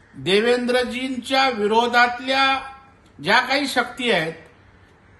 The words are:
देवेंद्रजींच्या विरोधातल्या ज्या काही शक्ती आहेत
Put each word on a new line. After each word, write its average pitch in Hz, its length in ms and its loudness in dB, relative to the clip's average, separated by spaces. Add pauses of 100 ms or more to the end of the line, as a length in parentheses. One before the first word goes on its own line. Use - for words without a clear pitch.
(140)
देवेंद्रजींच्या 247 1300 0
विरोधातल्या 240 1080 2 (600)
ज्या 190 220 4
काही 269 280 -2
शक्ती 247 420 -2
आहेत 165 220 0 (880)